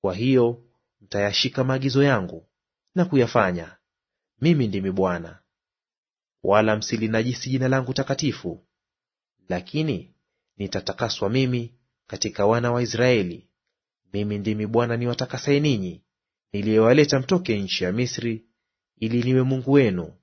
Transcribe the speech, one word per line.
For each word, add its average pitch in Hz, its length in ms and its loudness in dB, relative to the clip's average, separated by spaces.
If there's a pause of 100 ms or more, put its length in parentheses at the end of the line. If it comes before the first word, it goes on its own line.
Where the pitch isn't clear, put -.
Kwa 92 140 -4
hiyo 120 480 2 (380)
mtayashika 104 600 -2
maagizo 135 400 0
yangu 95 440 0 (480)
na 175 100 2
kuyafanya. 110 720 0 (640)
Mimi 143 260 4
ndimi 95 240 -2
Bwana. 87 480 -2 (1040)
Wala 107 320 4
msilinajisi 113 760 -4
jina 131 180 0
langu 131 260 -2
takatifu, 135 720 -4 (840)
lakini 123 640 -4 (440)
nitatakaswa 101 720 -4
mimi 123 440 -2 (340)
katika 101 380 -2
wana 120 260 2
wa 120 100 0
Israeli. 110 680 0 (640)
Mimi 104 240 -4
ndimi 107 300 -2
Bwana 117 300 0
niwatakasaye 123 640 -2
ninyi, 107 440 -2 (500)
niliyewaleta 113 680 4
mtoke 131 420 0
nchi 95 220 -4
ya 90 80 -2
Misri, 117 540 -4 (520)
ili 113 260 -2
niwe 127 200 2
Mungu 131 280 0
wenu. 95 520 4